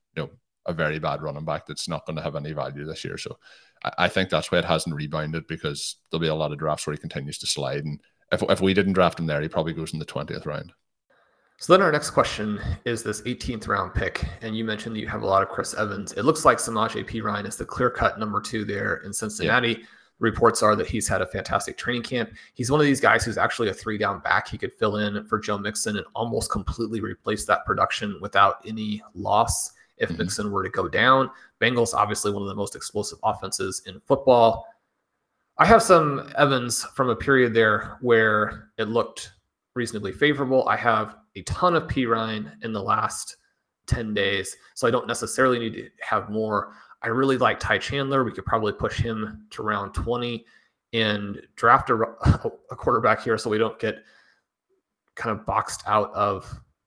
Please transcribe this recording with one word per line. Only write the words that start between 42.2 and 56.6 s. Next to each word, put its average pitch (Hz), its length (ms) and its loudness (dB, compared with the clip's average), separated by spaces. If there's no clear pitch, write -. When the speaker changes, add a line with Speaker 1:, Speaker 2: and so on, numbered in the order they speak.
Speaker 2:
in 113 80 -6
the 104 100 -4
last 107 540 -2
ten 110 280 -2
days, 98 400 0
so - 140 0
I - 20 2
don't 120 160 0
necessarily 120 520 0
need 113 160 -4
to - 140 -12
have 104 280 -2
more. 107 440 -2
I 113 60 -4
really 131 300 2
like 113 220 2
Ty 107 180 0
Chandler. 139 460 0
We 104 80 -4
could - 140 -10
probably 107 260 0
push - 260 -4
him 107 520 -4
to - 120 -10
round 101 320 -2
twenty 120 500 -4
and 104 460 0
draft 123 340 6
a, 120 40 4
<laughs> - 560 2
a 120 60 -12
quarterback 113 460 2
here 113 160 2
so 113 120 -4
we 107 80 2
don't 110 200 0
get 110 240 -4
kind 107 240 -4
of - 80 -18
boxed - 400 -2
out 104 280 2
of 101 360 0